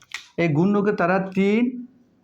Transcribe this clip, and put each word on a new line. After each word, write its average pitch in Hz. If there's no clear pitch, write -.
এই 165
গুণ্যকে 196
তারা 185
তিন 202